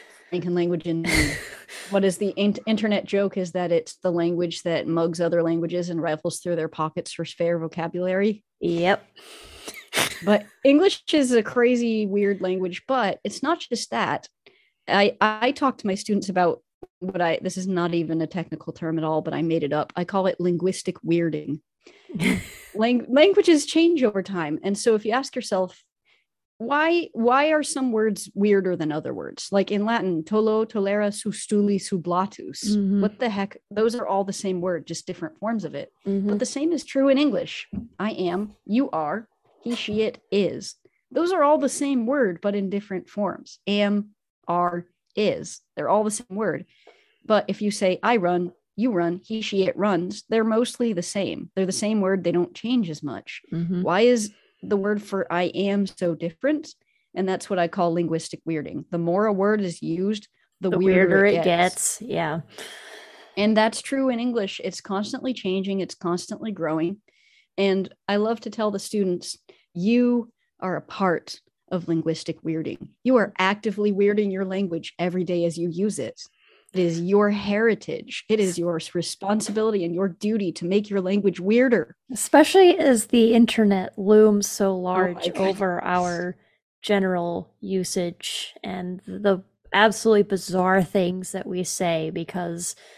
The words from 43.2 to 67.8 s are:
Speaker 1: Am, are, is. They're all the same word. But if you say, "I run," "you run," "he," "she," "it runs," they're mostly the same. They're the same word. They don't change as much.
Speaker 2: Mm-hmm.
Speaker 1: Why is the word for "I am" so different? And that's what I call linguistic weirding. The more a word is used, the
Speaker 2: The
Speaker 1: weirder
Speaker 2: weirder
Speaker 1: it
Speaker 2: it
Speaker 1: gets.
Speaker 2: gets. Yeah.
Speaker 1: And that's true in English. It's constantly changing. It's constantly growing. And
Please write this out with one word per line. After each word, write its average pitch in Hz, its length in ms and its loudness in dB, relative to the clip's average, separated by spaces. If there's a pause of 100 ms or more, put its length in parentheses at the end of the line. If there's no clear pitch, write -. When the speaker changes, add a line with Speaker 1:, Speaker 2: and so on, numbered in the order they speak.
Speaker 1:
Am, 202 420 0 (380)
are, 175 380 -2 (300)
is. - 440 -2 (160)
They're 147 140 -2
all 208 140 4
the 214 80 -2
same - 140 -8 (100)
word. 196 300 -4 (600)
But 208 220 2
if 202 140 -4
you 208 100 0
say, 190 320 0
"I 233 140 4
run," 175 340 0 (240)
"you 240 160 0
run," 175 320 -2
"he," 220 180 -6
"she," 196 220 0
"it - 140 -8
runs," 190 500 0
they're 226 160 2
mostly 226 480 0
the 175 120 -2
same. 170 520 -6
They're 190 120 0
the 190 40 -2
same 208 300 0
word. 190 220 2
They 175 100 0
don't 175 200 0
change 226 360 -2
as 151 140 -10
much. - 380 -10 (120)
Speaker 2:
Mm-hmm. 170 300 -2
Speaker 1:
Why 180 180 2
is 233 320 4 (300)
the 208 120 -2
word 202 260 0
for 196 300 -4
"I 175 120 0
am" 196 440 0
so 175 280 -4
different? 262 580 -4 (420)
And 190 140 -2
that's 185 200 -4
what 190 100 -2
I 170 100 0
call 175 240 0
linguistic 165 500 -4
weirding. 151 480 -6
The 175 60 -2
more 170 300 0
a 214 60 2
word 202 280 0
is 175 200 -6
used, 185 460 -4 (320)
the 185 120 -2
Speaker 2:
The 180 80 2
Speaker 1:
weirder 185 300 4
Speaker 2:
weirder 196 180 6
Speaker 1:
it 202 80 6
Speaker 2:
it 170 100 2
Speaker 1:
gets. 180 540 0
Speaker 2:
gets. - 20 -14
Yeah. 165 400 -4 (960)
Speaker 1:
And 214 180 4
that's 220 260 2
true 269 280 -2
in 233 100 0
English. 233 440 -2
It's - 180 -8
constantly 247 520 -4
changing. 190 460 -2
It's - 160 -6
constantly 185 560 -6
growing. 165 460 -2 (600)
And 190 360 0 (160)